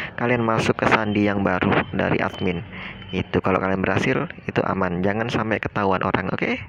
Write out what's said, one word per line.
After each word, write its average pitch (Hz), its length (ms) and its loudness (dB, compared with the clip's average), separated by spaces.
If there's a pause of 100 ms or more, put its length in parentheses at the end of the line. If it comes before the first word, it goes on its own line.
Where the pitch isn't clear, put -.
(160)
kalian 120 300 2
masuk 113 340 2
ke 117 60 0
sandi 107 400 2
yang 101 160 2
baru 98 480 2
dari - 320 0
admin. 90 400 -2 (480)
Itu 90 320 0
kalau 95 160 4
kalian 95 240 0
berhasil, 101 480 0 (160)
itu - 160 0
aman. 92 400 0
Jangan 110 320 0
sampai 110 240 0
ketahuan 98 480 0
orang, - 240 0
oke? - 400 -2